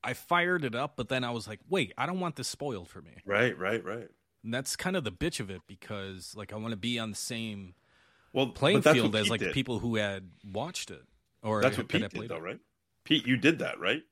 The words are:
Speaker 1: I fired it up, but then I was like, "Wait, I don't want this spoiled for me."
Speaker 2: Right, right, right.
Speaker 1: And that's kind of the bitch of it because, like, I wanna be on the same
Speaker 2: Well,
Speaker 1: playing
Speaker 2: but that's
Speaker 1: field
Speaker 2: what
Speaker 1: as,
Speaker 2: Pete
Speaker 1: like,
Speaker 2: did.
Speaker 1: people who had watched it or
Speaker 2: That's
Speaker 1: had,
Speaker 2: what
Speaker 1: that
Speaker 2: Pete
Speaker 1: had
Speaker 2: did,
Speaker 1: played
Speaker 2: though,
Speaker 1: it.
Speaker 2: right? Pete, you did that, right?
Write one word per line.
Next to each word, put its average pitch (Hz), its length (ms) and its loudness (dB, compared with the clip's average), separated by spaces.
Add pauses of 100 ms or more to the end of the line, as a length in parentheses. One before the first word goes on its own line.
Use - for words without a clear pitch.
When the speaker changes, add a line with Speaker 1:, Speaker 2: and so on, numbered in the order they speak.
Speaker 1:
I 123 120 -4
fired 175 500 2
it 117 100 -2
up, 139 220 -4
but 123 120 -4
then 127 160 0
I 120 60 -4
was 113 160 -6
like, 104 220 -12
"Wait, 156 300 2
I 131 80 0
don't 185 140 -2
want 175 160 -4
this 131 120 -6
spoiled 110 400 -6
for - 140 -16
me." 69 100 -20 (140)
Speaker 2:
Right, 101 320 4
right, 98 260 0
right. 107 240 -8 (340)
Speaker 1:
And 113 120 -6
that's 131 220 -2
kind 185 200 -2
of 165 80 -2
the 107 80 -2
bitch - 280 -2
of 98 100 -6
it 92 160 -8
because, 98 720 -10
like, 104 160 -10
I 104 40 -8
wanna 110 200 -4
be 117 220 -2
on 113 120 -4
the 101 60 -8
same 104 580 -8 (580)
Speaker 2:
Well, 131 160 2
Speaker 1:
playing 156 300 4
Speaker 2:
but - 60 2
that's 151 100 10
Speaker 1:
field 107 180 4
Speaker 2:
what 107 80 2
Speaker 1:
as, 104 40 2
Speaker 2:
Pete 104 60 2
Speaker 1:
like, 113 100 0
Speaker 2:
did. 92 120 0
Speaker 1:
people 127 280 0
who 113 160 0
had 98 340 -2 (200)
watched 127 400 -6
it 69 120 -14 (400)
or 107 180 2
Speaker 2:
That's 117 160 4
Speaker 1:
had, 110 80 -2
Speaker 2:
what - 40 -14
Speaker 1:
that - 40 -6
Speaker 2:
Pete - 100 2
Speaker 1:
had 101 100 -4
Speaker 2:
did, - 40 -8
Speaker 1:
played 110 140 -8
Speaker 2:
though, 85 60 -6
Speaker 1:
it. 80 60 -8
Speaker 2:
right? 92 180 -8 (440)
Pete, 147 220 2
you 127 100 4
did 143 220 6
that, - 200 -4
right? 113 340 0